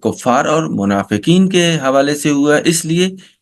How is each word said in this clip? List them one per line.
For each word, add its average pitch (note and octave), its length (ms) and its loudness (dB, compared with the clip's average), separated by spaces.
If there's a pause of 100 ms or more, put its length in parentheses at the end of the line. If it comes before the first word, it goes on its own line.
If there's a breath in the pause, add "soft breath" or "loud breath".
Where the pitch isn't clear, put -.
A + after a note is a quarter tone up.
کفار B2 420 0
اور D#3 180 0
منافقین G#2 840 0
کے F3 260 2
حوالے C#3 400 0
سے D3 160 -2
ہوا D3 260 2
ہے، - 80 0
اس E3+ 200 0
لیے E3+ 260 0 (320 loud breath)